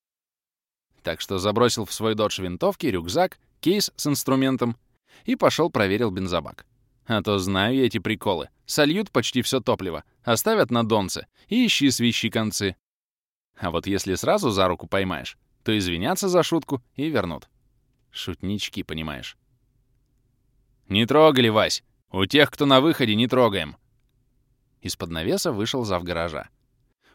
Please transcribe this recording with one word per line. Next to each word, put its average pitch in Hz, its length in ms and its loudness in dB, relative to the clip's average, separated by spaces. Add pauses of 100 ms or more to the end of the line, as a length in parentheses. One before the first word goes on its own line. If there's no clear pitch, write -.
(1040)
Так 82 200 -6
что 98 160 -4
забросил 107 480 2
в - 60 -12
свой 110 220 -2
додж 107 280 0
винтовки, 92 440 -2
рюкзак, 98 520 -2 (220)
кейс 190 360 0
с - 100 -6
инструментом 135 680 0 (480)
и 254 120 -2
пошёл 165 340 2
проверил 104 400 2
бензобак. 87 560 -4 (400)
А 107 160 0
то 104 160 0
знаю 98 380 0
я 135 100 4
эти 113 120 -2
приколы. 92 500 -2 (180)
Сольют 165 460 0
почти 123 300 0
всё 131 180 0
топливо, 92 440 -2 (200)
оставят 185 460 2
на 117 160 0
донце 104 400 0 (220)
и 240 180 2
ищи 143 240 2
свищи 117 400 0
концы. 104 460 -2 (800)
А 90 120 -4
вот 82 160 -4
если 95 300 -2
сразу 180 340 0
за 95 180 2
руку 90 180 -6
поймаешь, 92 520 -4 (240)
то 110 140 0
извинятся 101 520 -2
за 180 140 4
шутку 147 400 -2 (140)
и 143 120 -4
вернут. 95 400 -4 (640)
Шутнички, 98 720 -8
понимаешь. 78 560 -10 (1500)
«Не 104 180 0
трогали, 135 420 6
Вась! 104 340 2 (280)
У 98 160 0
тех, 143 240 4
кто - 160 -2
на 135 140 6
выходе, 139 340 2
не 113 120 2
трогаем!» 104 500 0 (1040)
Из-под 90 300 -10
навеса 120 420 -2
вышел 117 320 -4
зав 90 200 -4
гаража. 85 440 -6 (680)